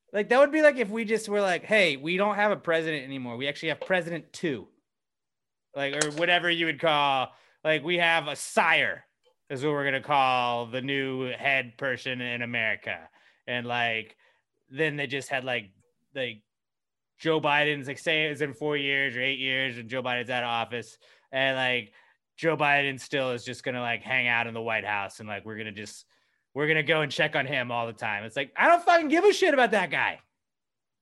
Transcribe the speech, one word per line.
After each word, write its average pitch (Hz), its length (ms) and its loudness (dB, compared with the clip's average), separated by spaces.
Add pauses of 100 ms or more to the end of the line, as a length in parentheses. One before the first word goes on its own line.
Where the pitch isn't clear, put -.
(120)
Like, 208 160 -2
that 247 100 6
would 285 140 6
be 311 100 4
like 285 140 6
if 214 140 -2
we 226 140 -4
just 214 240 -2
were 202 120 0
like, 180 240 0
"Hey, 180 320 4
we 160 200 -4
don't 202 180 2
have 208 180 2
a 180 40 0
president 160 480 -2
anymore. 127 320 -8
We 135 120 -4
actually 151 220 -4
have 143 100 -4
President 170 520 -4
Two." 131 360 -4 (1080)
Like, 143 300 -2
or 151 80 0
whatever 175 380 2
you 170 160 0
would 147 140 -4
call, 143 520 2 (320)
like, 156 180 2
we 175 140 -2
have 165 320 2
a 139 80 -6
sire 151 680 2 (440)
is 135 160 -6
what 151 80 0
we're 143 120 -2
gonna 135 180 -2
call 127 640 2
the 123 160 -6
new 131 500 -4
head 127 460 -2
person 127 420 -4
in 120 220 -6
America. 110 560 -4 (480)
And, 123 200 -6
like, 117 500 -2 (520)
then 147 280 0
they 143 100 -2
just 127 240 -6
had, 131 140 -2
like, 120 260 -4 (440)
like, 117 280 -6 (760)
Joe 160 220 2
Biden's, 147 480 2
like, 135 100 -8
say 156 280 0
it's 147 160 -6
in 143 100 -2
four 147 240 -4
years 139 400 0
or 127 60 -4
eight 135 160 -2
years 131 400 -2
and 117 100 -14
Joe 127 140 -4
Biden's 123 280 -4
out 123 120 -2
of 123 60 -4
office, 117 500 -6 (340)
and, 135 240 0
like, 127 360 -2 (440)
Joe 156 200 0
Biden 143 440 2
still 131 320 -2
is 117 120 -6
just 123 200 -10
gonna, 123 160 -4
like, 117 220 -4
hang 123 260 0
out 117 180 0
in 113 80 -8
the 113 80 -6
White 110 220 -2
House, 101 360 -4
and, 110 80 -12
like, 101 180 -10
we're 110 100 -10
gonna 110 160 -10
just, 104 320 -14 (500)
we're 151 140 0
gonna 156 140 4
go 156 180 2
and 143 100 0
check 156 240 0
on 139 120 0
him 127 240 -2
all 117 160 -2
the 113 80 -8
time. 107 300 -4
It's 113 120 -14
like, 139 200 -4
I 220 120 6
don't 349 160 6
fucking 339 240 4
give 339 160 4
a 403 80 8
shit 339 220 4
about 247 160 4
that 185 200 2
guy. 117 300 -2 (800)